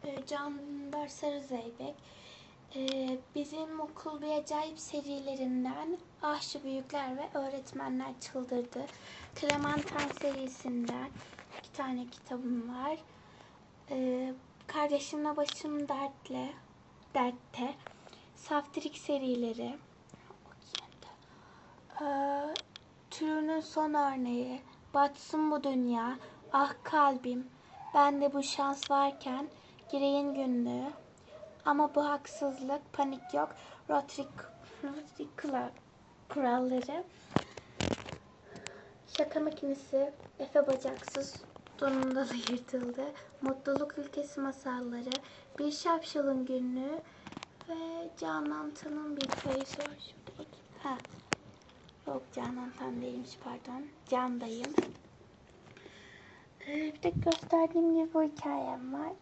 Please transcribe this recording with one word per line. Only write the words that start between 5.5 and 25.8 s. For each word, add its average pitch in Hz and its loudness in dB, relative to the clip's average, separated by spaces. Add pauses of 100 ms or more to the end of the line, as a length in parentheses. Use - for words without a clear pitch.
Aşçı 294 -2
Büyükler 269 -2
ve 285 -4
Öğretmenler 269 -2
Çıldırdı. 247 -4 (500)
Clementine 294 2
serisinden 254 -2 (500)
iki - -18
tane 254 -2
kitabım 247 -2
var. 285 0 (920)
Ee, 254 2 (340)
Kardeşimle 294 2
Başım 294 0
Dertle, 269 -4 (600)
Dertte. 247 0 (600)
Saftirik 294 -2
serileri. 240 0 (2250)
Ee, 285 2 (580)
Türünün 311 2
Son 311 0
Örneği. 254 0 (320)
Batsın 285 4
Bu 294 2
Dünya. 247 2 (360)